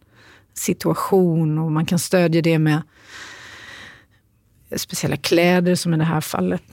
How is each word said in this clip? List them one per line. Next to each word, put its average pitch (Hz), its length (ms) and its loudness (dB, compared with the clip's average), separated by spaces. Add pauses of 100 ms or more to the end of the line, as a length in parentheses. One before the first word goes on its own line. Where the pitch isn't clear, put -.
(540)
situation, 165 1040 0
och 160 140 -2
man 156 140 0
kan 175 140 0
stödja 170 420 2
det 165 180 2
med 156 220 2 (1900)
speciella - 420 -4
kläder, 180 580 2
som 175 180 0
i 160 40 2
det 160 60 2
här 156 180 0
fallet, 180 520 -4